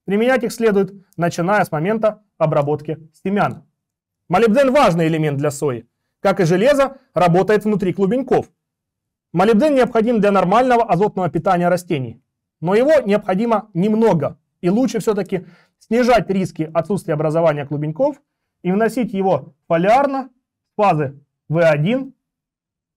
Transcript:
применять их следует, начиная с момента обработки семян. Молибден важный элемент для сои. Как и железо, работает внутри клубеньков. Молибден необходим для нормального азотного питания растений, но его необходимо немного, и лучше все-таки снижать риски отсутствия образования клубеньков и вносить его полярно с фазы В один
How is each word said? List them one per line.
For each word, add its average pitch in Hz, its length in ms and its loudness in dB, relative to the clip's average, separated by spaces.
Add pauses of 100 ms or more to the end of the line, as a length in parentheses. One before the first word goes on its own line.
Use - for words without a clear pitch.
применять 240 400 0
их 226 80 -6
следует, 202 420 0 (220)
начиная 175 480 0
с - 80 -10
момента 208 500 -2 (160)
обработки 151 760 -4
семян. 190 520 -4 (640)
Молибден 233 440 2
важный 180 360 2
элемент 156 280 -2
для 143 140 -2
сои. 135 360 -6 (340)
Как 196 200 0
и 190 40 2
железо, 254 540 2 (160)
работает 185 500 2
внутри 202 280 -2
клубеньков. 196 580 -2 (840)
Молибден 220 420 2
необходим 233 460 2
для 202 100 2
нормального 226 540 2
азотного 190 440 0
питания 175 400 0
растений, 165 540 -4 (380)
но 175 140 -2
его 269 260 4
необходимо 208 720 -2
немного, 196 640 0 (220)
и 175 100 -2
лучше 220 300 0
все-таки 196 460 -4 (340)
снижать 233 500 0
риски 180 420 -4
отсутствия 165 420 -4
образования 151 520 -2
клубеньков 156 560 -4 (400)
и 175 80 -2
вносить 226 420 -2
его 190 420 -2 (120)
полярно 262 640 0 (400)
с - 60 -20
фазы 156 440 0 (280)
В 156 100 -2 (100)
один 214 460 0 (840)